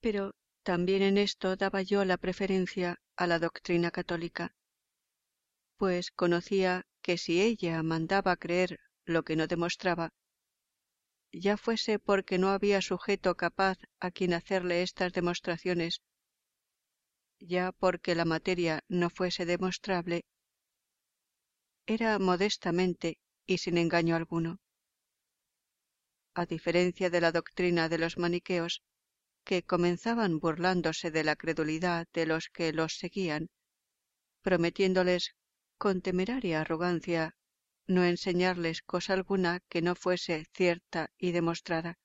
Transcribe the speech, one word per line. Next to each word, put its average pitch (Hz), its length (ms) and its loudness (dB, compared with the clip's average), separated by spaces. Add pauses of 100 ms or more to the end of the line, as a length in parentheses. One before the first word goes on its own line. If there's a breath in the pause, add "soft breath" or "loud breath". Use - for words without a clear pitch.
Pero 202 300 -2 (300)
también 185 400 2
en 196 160 4
esto 190 360 0
daba 196 280 0
yo 202 220 2
la 180 120 2
preferencia 185 840 -2 (160)
a 180 120 0
la 170 100 2
doctrina 170 540 0
católica, 170 640 -6 (1200)
pues 180 320 0
conocía 180 760 0 (160)
que 175 160 0
si 170 200 0
ella 185 440 0
mandaba 165 520 0
creer 180 440 -2 (260)
lo 165 160 0
que 160 140 -2
no 160 100 2
demostraba, 170 640 -2 (1200)
ya 196 240 0
fuese 214 440 -2
porque 196 400 0
no 190 100 4
había 196 320 2
sujeto 190 560 0
capaz 190 400 0 (220)
a 180 100 -4
quien 175 240 0
hacerle 180 480 0
estas 180 320 -4
demostraciones, 175 880 -2 (1400)
ya 180 320 -2
porque 180 440 0
la 165 100 2
materia 165 640 0
no 175 240 0
fuese 180 340 -2
demostrable, 175 800 -2 (1600)
era 220 320 0
modestamente 180 1040 0 (260)
y 185 140 0
sin 175 180 -2
engaño 170 380 2
alguno. 165 420 -4 (1800)
A 175 140 -2
diferencia 175 640 0
de 175 100 2
la 170 100 4
doctrina 170 560 0
de 160 120 0
los 165 180 -2
maniqueos, 175 640 -2 (640)
que 180 200 -2
comenzaban 175 760 0
burlándose 170 720 0
de 156 140 0
la 151 120 2
credulidad 160 800 -2
de 165 140 0
los 160 220 -2
que 165 240 -4
los 160 260 -4
seguían, 165 500 -4 (920)
prometiéndoles 180 880 2 (460)
con 190 220 0
temeraria 185 600 0
arrogancia 165 760 -2 (520)
no 180 180 4
enseñarles 175 800 0
cosa 180 300 -2
alguna 185 540 0
que 170 140 -2
no 175 140 2
fuese 175 580 -2
cierta 170 640 0
y 180 140 -2
demostrada 170 720 -2